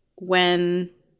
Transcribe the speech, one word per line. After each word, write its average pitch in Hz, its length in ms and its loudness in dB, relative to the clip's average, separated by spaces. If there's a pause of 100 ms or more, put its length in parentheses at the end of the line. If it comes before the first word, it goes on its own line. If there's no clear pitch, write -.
(160)
when 180 760 0 (300)